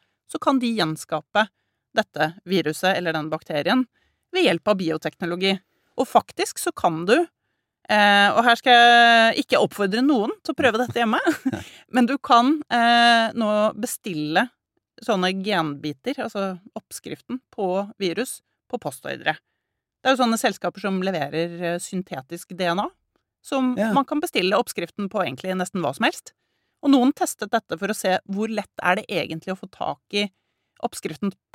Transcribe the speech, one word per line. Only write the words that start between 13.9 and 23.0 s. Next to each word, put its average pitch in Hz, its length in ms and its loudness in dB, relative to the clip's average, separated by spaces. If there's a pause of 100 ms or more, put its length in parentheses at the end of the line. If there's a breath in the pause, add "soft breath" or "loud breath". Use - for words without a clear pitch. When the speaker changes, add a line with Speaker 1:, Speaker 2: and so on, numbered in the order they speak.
Speaker 1:
sånne 185 300 0 (100)
genbiter, 160 800 -4
altså 196 400 -6 (160)
oppskriften - 640 -14 (160)
på 196 420 -4
virus, 196 440 -6 (280)
på - 100 -8
postordre. 139 580 -8 (640)
Det 262 80 4
er 269 40 4
jo 254 80 2
sånne 226 140 2
selskaper 196 440 -4
som 190 200 -2
leverer, 170 640 -2
eh, 175 160 -2
syntetisk 180 760 -10
D 180 100 -4
N 175 160 0
A, 302 80 -4 (520)